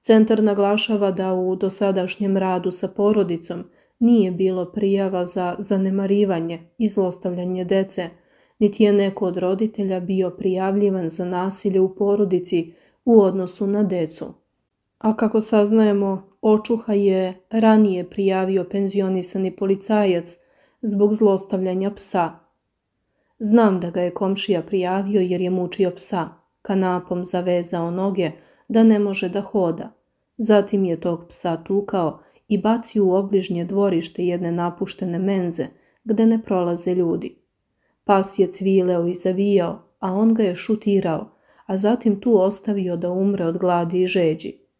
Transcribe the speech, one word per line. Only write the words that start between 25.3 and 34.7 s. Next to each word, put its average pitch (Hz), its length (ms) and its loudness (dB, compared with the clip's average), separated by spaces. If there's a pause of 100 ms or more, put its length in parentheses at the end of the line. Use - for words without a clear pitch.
je 180 100 -2
mučio 180 400 -2
psa, 175 380 -6 (340)
kanapom 180 600 -2
zavezao 175 680 -2
noge 185 400 -2 (380)
da 226 140 4
ne 220 160 8
može 196 300 -2
da 190 120 -4
hoda. 185 520 -2 (440)
Zatim 208 480 2
je 170 160 -2
tog 170 280 -4
psa 165 360 -6
tukao 196 540 -2 (300)
i 208 100 0
bacio 214 460 0
u 185 80 4
obližnje 185 520 0
dvorište 185 600 -2
jedne 175 280 -2
napuštene 175 640 -6